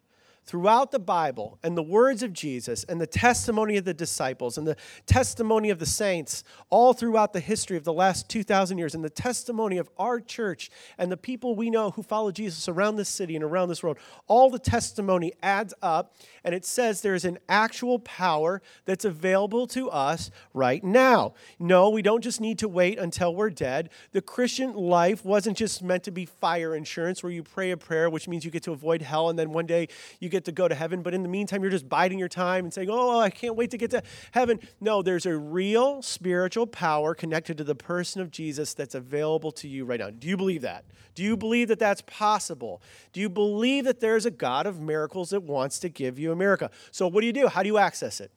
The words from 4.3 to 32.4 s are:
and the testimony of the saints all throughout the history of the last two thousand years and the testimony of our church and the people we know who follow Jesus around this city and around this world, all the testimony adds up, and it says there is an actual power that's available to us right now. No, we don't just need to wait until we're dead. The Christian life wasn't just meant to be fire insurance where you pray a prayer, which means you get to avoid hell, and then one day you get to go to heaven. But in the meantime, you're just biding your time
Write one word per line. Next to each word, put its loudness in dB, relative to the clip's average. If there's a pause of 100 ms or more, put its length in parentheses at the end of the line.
and -6
the -2 (260)
testimony 2
of 0
the -6
saints -2 (280)
all 8
throughout 2
the -2
history -4
of -6
the 0
last 2
two -2
thousand 2
years -4
and -6
the -6
testimony -2
of -4
our -2
church -8 (260)
and -2
the -4
people -6
we -2
know 2
who -8
follow -4
Jesus -8
around 0
this -4
city -6
and -4
around 0
this -6
world, -4 (280)
all 8
the -2
testimony 0
adds 0
up, 0 (280)
and -2
it -6
says 0
there 2
is -2
an -4
actual 2
power 0 (240)
that's 0
available 0
to -6
us -2 (240)
right 2
now. 6 (240)
No, 6
we 2
don't 2
just -6
need -4
to -2
wait 2
until -2
we're 0
dead. -4 (220)
The 0
Christian -2
life 2
wasn't 2
just -4
meant 0
to -10
be -8
fire -2
insurance -4
where -6
you -8
pray -6
a -2
prayer, 0
which -4
means -6
you -8
get -6
to -6
avoid -2
hell, 0
and -2
then -2
one -2
day 0 (320)
you -8
get 0
to -6
go 2
to 0
heaven. -4
But -4
in -2
the -4
meantime, -4
you're -2
just -4
biding 2
your -4
time -2